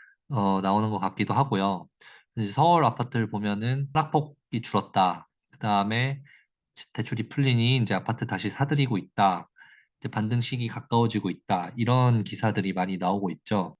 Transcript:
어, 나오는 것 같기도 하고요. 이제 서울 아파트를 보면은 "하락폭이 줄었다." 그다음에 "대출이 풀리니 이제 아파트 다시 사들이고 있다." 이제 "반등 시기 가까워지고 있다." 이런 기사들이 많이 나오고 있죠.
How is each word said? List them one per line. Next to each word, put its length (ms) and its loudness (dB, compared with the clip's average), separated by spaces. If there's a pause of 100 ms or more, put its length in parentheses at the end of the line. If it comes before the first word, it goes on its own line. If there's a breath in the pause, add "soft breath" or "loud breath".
(300 loud breath)
어, 320 2
나오는 280 2
것 80 -4
같기도 360 -2
하고요. 520 0 (500 loud breath)
이제 140 -2
서울 340 4
아파트를 460 0
보면은 640 -2
"하락폭이 680 -2
줄었다." 640 0 (240)
그다음에 680 0 (720 loud breath)
"대출이 360 -4
풀리니 500 2
이제 160 0
아파트 320 -4
다시 240 -4
사들이고 480 0
있다." 500 0 (520 loud breath)
이제 100 -10
"반등 300 0
시기 280 -4
가까워지고 600 0
있다." 460 -4
이런 480 4
기사들이 480 -2
많이 260 -2
나오고 320 0
있죠. 500 -4